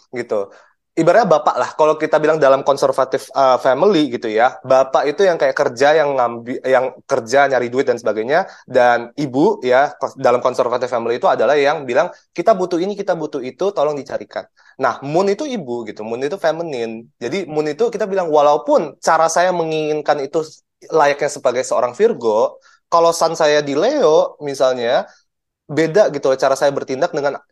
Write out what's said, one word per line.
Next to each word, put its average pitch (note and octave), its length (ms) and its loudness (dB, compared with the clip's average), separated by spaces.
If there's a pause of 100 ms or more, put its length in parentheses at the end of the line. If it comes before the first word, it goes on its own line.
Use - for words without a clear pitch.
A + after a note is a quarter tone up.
(140)
Gitu. A#2 380 -4 (480)
Ibaratnya F3 320 4
bapak D#3 240 2
lah, A#2+ 140 -2 (100)
kalau D#3 160 4
kita D#3 240 0
bilang D3+ 240 2
dalam C3+ 160 6
konservatif, C3+ 720 -2
eh, C3 320 4
family D3+ 480 2
gitu A#2 160 -6
ya, A2+ 400 0
bapak C3+ 400 2
itu D3+ 160 0
yang E3+ 160 2
kayak C3+ 160 0
kerja, C#3+ 400 2
yang D3 240 2
ngambi-, A#2+ 480 -4
yang B2+ 240 2 (160)
kerja, B2+ 400 2
nyari B2 240 0
duit B2+ 160 -2
dan B2 80 2
sebagainya, A#2 480 -2 (240)
dan B2 480 2
ibu C#3+ 480 0
ya, B2+ 320 2
kos-, - 240 -8
dalam B2 240 2
konservatif B2 480 -2
family A#2 240 -2
itu - 160 -8
adalah B2+ 240 2
yang C#3+ 320 0
bilang, C#3+ 240 0 (240)
"Kita E3+ 160 0
butuh F3+ 320 -2
ini, G3 160 -6
kita F#3+ 160 -2
butuh D3+ 240 -8
itu, B2+ 320 -6
tolong D3+ 240 -2
dicarikan." A2 480 -10 (400)
Nah, A#2 240 0
moon F#3 240 0
itu B3 160 -6
ibu B2 400 -8
gitu, G#2 160 -12
moon A2+ 160 -8
itu D3 160 -6
feminin. C#3 800 -6
Jadi C#3+ 320 -8
moon D3+ 240 -4
itu F#3 160 -2
kita G3+ 160 -4
bilang, F#3+ 240 -4
walaupun D3+ 720 2
cara D#3+ 320 2
saya F3+ 240 2
menginginkan D3+ 640 -2
itu C#3+ 240 -4 (480)
layaknya C#3+ 400 2
sebagai B2+ 320 -2
seorang A#2+ 320 -2
Virgo, B2+ 640 0 (320)
kalau E3+ 240 4
sun E3 240 -2
saya D3+ 240 2
di C#3 80 -6
Leo F3 720 2
misalnya, C3 640 -2 (640)
beda D#3+ 420 2
gitu C#3+ 220 0
loh C3 60 -6
cara C3+ 200 0
saya C#3+ 160 2
bertindak C3+ 400 -4
dengan C#3+ 240 -4 (120)